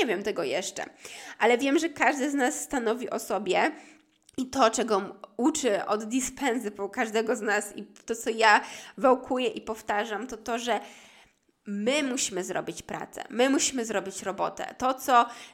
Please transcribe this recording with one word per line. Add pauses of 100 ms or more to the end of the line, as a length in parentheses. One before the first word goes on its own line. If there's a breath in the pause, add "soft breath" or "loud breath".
nie
wiem
tego
jeszcze. (540 loud breath)
Ale
wiem,
że
każdy
z
nas
stanowi
o
sobie (640 loud breath)
i
to,
czego
m-, (240)
uczy
od
Dispensy
po
każdego
z
nas
i
to,
co
ja (380 loud breath)
wałkuję
i
powtarzam,
to
to,
że (840 loud breath)
my
musimy
zrobić
pracę,
my
musimy
zrobić
robotę.
To,
co (280 loud breath)